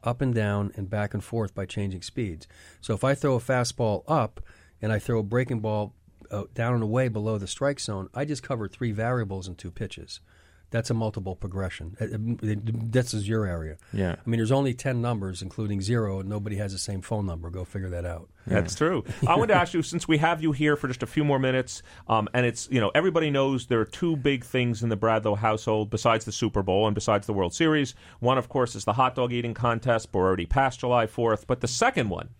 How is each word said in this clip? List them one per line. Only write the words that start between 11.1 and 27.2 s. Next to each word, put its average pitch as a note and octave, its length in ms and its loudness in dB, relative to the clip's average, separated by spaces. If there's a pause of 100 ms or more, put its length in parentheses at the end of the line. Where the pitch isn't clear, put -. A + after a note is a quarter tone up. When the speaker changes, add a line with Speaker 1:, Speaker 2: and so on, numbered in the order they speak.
Speaker 1:
progression. F#2 640 -6
Uh, A2 60 -2
uh, A2 480 -2 (100)
this A2+ 500 0
is G#2 140 -2
your A2 180 0
area. D#2+ 300 -6 (160)
Speaker 2:
Yeah. F#2 240 0
Speaker 1:
I - 120 -10
mean, A#2 120 2
there's A2 100 2
only C3+ 240 2
ten B2 260 -2
numbers, G2+ 400 -2
including G2+ 400 -4
zero, G2+ 380 0
and F#2+ 100 -6
nobody G#2 280 -4
has G2+ 160 -4
the F#2+ 60 -8
same F#2+ 240 -4
phone G#2+ 220 -2
number. E2+ 260 -6
Go F#2 140 -6
figure F#2 260 -6
that F2 140 -4
out. E2+ 240 -8 (200)
Speaker 3:
That's F2 260 2
Speaker 2:
Yeah. - 40 -12 (100)
Speaker 3:
true. E3 160 0 (240)
I E3+ 80 6
wanted A3 180 4
to F3+ 60 8
ask F3 140 0
you, E3 80 2
since E3+ 260 -4
we D#3 100 4
have D#3+ 240 2
you D#3+ 80 2
here D3 240 4
for C#3+ 140 -4
just B2 160 -4
a - 20 -6
few - 180 0
more C#3+ 140 4
minutes, C3 460 0 (240)
um, A2 260 4
and B2 100 4
it's, A#2+ 240 -2
you C3 120 4
know, G2+ 160 4
everybody D#3+ 340 4
knows C3+ 380 2
there A#2+ 120 4
are A2 40 4
two E3 320 -2
big C3+ 280 0
things A#2+ 380 0
in A#2 60 0
the A2 80 0
Bradlow G#2+ 420 2
household G#2+ 500 2
besides A2+ 360 2
the G#2+ 80 -8
Super G#2 320 0
Bowl G2 240 4
and G#2+ 80 0
besides G#2 320 2